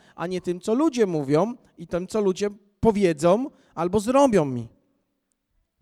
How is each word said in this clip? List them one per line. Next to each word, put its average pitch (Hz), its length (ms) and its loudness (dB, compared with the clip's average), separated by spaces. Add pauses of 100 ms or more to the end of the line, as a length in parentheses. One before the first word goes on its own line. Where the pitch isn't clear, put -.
(160)
a 170 120 -8
nie 185 140 -6
tym, 180 180 -6
co 214 140 -4
ludzie 254 320 2
mówią 160 500 0 (220)
i 165 100 -16
tym, 180 200 -6
co 220 140 -4
ludzie 196 280 -2 (300)
powiedzą 196 680 2 (260)
albo 180 240 -2
zrobią 233 460 2
mi. 120 220 -6 (1120)